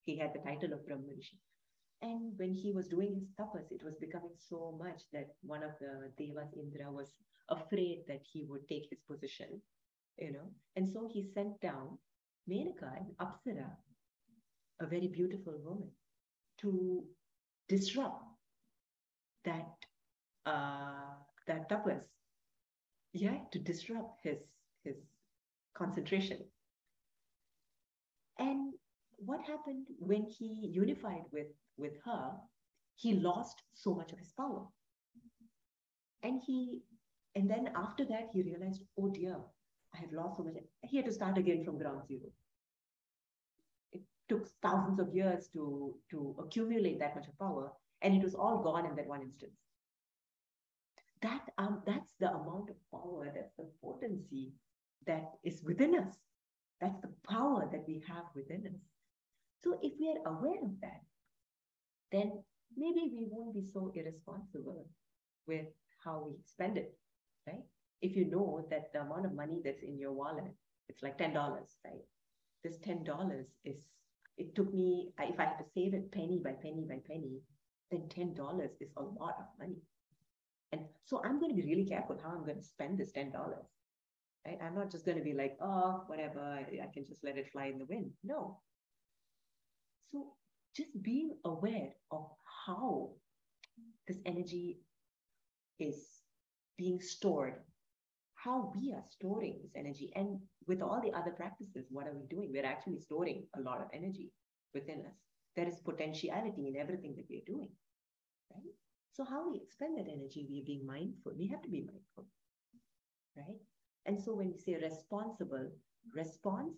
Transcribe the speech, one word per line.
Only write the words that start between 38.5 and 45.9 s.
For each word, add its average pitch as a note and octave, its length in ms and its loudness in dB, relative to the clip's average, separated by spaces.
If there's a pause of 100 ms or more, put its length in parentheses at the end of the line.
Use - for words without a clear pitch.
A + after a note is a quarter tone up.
"Oh G3 100 4
dear, F3+ 280 0 (580)
I E3 40 -12
have E3 140 -8
lost G3+ 240 -2
so F#3 60 -2
much." D#3+ 120 -2 (280)
He C#4 160 2
had B3+ 80 4
to A3 60 2
start F#3+ 260 4
again E3+ 260 6
from D#3 140 0
ground C#3 280 -2
zero. C3 220 -6 (1600)
It F3+ 100 -10 (260)
took - 180 2 (140)
thousands F#3+ 400 6
of E3+ 140 4
years F#3 400 6
to, C#3 400 -2 (160)